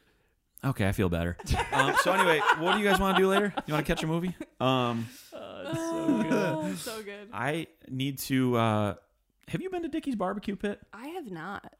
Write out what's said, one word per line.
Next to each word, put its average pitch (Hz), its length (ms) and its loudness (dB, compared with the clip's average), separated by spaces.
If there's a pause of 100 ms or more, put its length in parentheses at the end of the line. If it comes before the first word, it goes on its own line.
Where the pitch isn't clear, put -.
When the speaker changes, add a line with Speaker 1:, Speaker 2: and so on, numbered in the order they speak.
(200)
Speaker 1:
<laughs> - 440 -16
Speaker 2:
okay, 127 220 2
I 98 60 4
feel 98 160 2
better. 85 280 0 (360)
Um, - 300 4
so - 100 4
anyway, - 280 4 (180)
what 170 160 2
do 214 80 2
you - 60 4
guys 190 120 4
wanna 190 180 2
do 190 100 6
later? 196 240 2 (140)
You 151 60 -4
wanna 151 140 2
catch 165 160 0
a 160 40 0
movie? 170 280 0 (260)
Um, 120 460 2 (580)
Speaker 3:
Oh, - 0 -
it's - 140 -4
so - 440 0
good. 160 100 -2
Speaker 1:
Oh, 190 420 0
so 220 280 -10
good. 202 300 -14
Speaker 2:
I 139 340 -4 (220)
need 131 320 -4
to, 127 360 2
uh, 107 380 2 (540)
have - 140 -4
you 381 80 -8
been 349 120 -4
to 330 60 -4
Dickie's 285 280 -4
Barbecue 202 400 -4
Pit? 202 240 -6 (120)
Speaker 1:
I 247 160 -14
have 320 220 -10
not. 180 500 -12